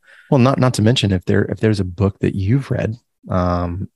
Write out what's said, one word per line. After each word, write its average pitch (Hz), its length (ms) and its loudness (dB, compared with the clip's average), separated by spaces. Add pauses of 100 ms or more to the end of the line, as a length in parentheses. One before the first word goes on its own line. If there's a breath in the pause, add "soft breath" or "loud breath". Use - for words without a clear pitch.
(300 soft breath)
Well, 143 100 4
not, 131 180 2
not 127 180 2
to 104 60 0
mention 107 300 2
if 90 140 -2
there, 104 200 2
if 92 140 -8
there's 107 220 0
a 92 40 -4
book 98 340 -2
that - 140 0
you've 110 380 -2
read, 110 240 -4 (340)
um, 90 680 -2